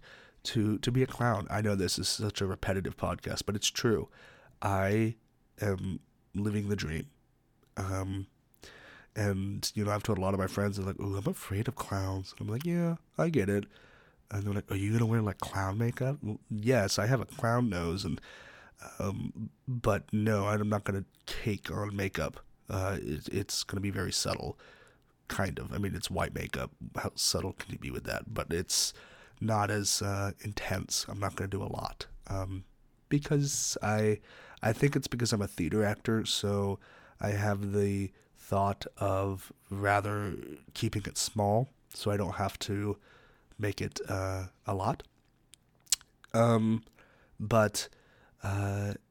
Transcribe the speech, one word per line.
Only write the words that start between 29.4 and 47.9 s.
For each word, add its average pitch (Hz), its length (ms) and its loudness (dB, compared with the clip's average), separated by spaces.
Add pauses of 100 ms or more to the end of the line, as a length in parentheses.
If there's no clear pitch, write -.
as, 104 320 0
uh, 98 300 0 (100)
intense. - 640 -4
I'm 101 120 -8
not 98 160 -2
gonna 95 140 -4
do 98 120 -4
a 104 40 -4
lot, - 420 -6 (200)
um, 95 360 -4 (460)
because 143 760 0
I, 107 380 2 (420)
I 113 100 2
think 143 220 4
it's 135 120 2
because 120 260 0
I'm 104 100 2
a 92 40 -2
theater 98 360 2
actor, 104 420 2
so 101 540 2 (420)
I 104 80 0
have 101 440 0
the 101 380 2 (260)
thought 98 480 0 (120)
of 98 540 0 (180)
rather 101 640 2 (380)
keeping 107 320 0
it - 120 -6
small, 107 520 2 (240)
so - 180 -2
I 101 60 2
don't 87 180 -2
have 98 240 -2
to 101 380 -2 (600)
make 104 240 -2
it, - 280 -4
uh, 95 380 -2 (200)
a 107 60 -2
lot. 101 300 -2 (1300)
Um, 113 500 4 (560)
but, 107 480 4 (560)